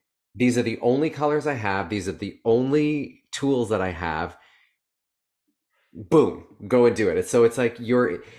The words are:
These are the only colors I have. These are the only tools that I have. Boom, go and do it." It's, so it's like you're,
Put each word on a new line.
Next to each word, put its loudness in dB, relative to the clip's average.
These 2
are 2
the -4
only 2
colors -2
I -2
have. -4
These -6
are -4
the -10
only 0
tools -2
that 0
I -4
have. -6
Boom, 2
go 4
and 4
do 0
it." 0
It's, -2
so 6
it's 2
like -2
you're, 0